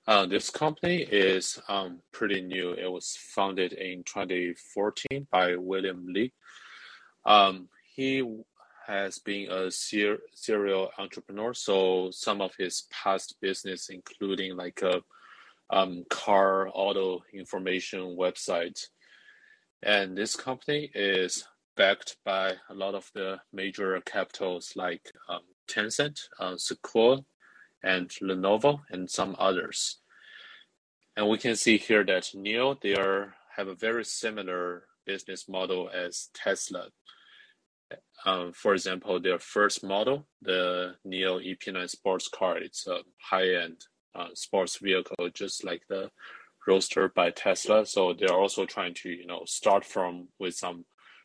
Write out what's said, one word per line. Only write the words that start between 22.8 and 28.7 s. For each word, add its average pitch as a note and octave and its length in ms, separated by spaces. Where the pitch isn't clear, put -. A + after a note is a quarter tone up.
of G2 220
the F#2+ 260
major F#2+ 500
capitals F#2 720
like, F2+ 360
um, F2 140
Tencent, C#3+ 640
uh, F#2 160
Sequoia, A#2+ 680
and F#2 280
Lenovo, G#2 600